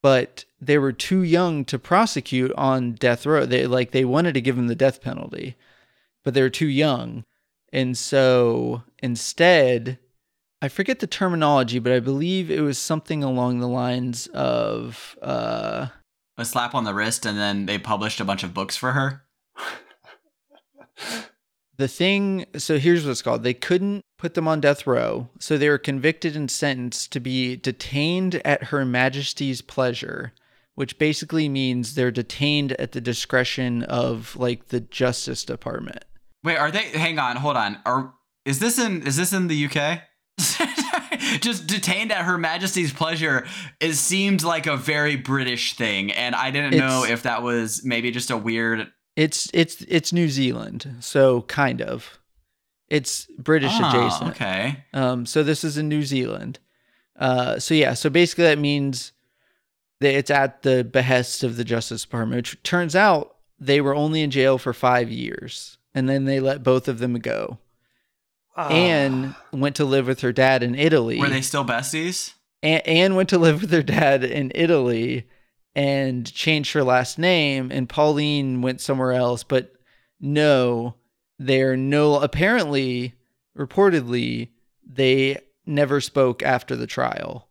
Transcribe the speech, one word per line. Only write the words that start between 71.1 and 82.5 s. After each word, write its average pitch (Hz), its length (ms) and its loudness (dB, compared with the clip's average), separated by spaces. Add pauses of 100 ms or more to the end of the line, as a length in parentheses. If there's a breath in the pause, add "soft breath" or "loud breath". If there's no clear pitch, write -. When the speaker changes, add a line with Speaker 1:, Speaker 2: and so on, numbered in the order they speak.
Speaker 2:
Were 139 100 2
they 131 120 0
still 135 240 -2
besties? 156 680 -4 (300)
Speaker 1:
A-, 156 240 2
Anne 180 280 4
went 185 140 2
to 190 100 4
live 165 220 6
with 185 100 -2
her 165 120 4
dad 143 400 4
in 127 320 -2
Italy 123 720 2 (480)
and 139 580 -2
changed 156 400 0
her 151 100 2
last 127 360 2
name, 147 520 2
and 131 180 -2
Pauline 147 720 2
went 127 200 -2
somewhere 131 320 0
else, 123 300 0
but 131 300 -2 (460)
no, 131 760 2 (440)
they're 131 380 2
no, 143 420 4
apparently, 143 920 0 (440)